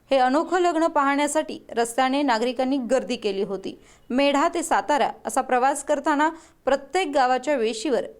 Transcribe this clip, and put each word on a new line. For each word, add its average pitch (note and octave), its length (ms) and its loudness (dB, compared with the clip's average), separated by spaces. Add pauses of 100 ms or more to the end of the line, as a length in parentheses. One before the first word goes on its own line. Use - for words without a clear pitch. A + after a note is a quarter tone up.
(100)
हे C4+ 80 4
अनोखं C#4 400 2
लग्न E4+ 280 2
पाहण्यासाठी D4 800 0 (100)
रस्त्याने C4 460 0
नागरिकांनी B3+ 540 0
गर्दी A#3+ 400 -2
केली G3 260 -4
होती. F#3+ 380 -8 (300)
मेढा C#4 380 2
ते E4+ 140 -4
सातारा B3 480 0 (160)
असा A3+ 140 -2
प्रवास B3+ 440 0
करताना D4 440 2 (360)
प्रत्येक C#4 500 0
गावाच्या B3+ 420 2
वेशीवर A#3 480 0 (160)